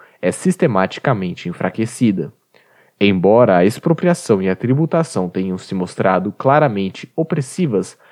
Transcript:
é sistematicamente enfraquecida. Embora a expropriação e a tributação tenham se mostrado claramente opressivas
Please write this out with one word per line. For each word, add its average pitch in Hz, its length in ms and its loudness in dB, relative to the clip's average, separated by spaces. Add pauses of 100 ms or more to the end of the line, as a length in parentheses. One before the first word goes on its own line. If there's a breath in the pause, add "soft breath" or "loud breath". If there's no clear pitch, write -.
(220 soft breath)
é 90 100 0
sistematicamente 95 1160 -2
enfraquecida. 98 840 -2 (680 soft breath)
Embora 101 580 4
a 90 80 6
expropriação 165 760 0
e 95 80 0
a - 60 0
tributação 139 720 -2
tenham 92 300 -4
se - 160 -12
mostrado 95 580 -2
claramente 127 840 0
opressivas 151 840 -2 (140 soft breath)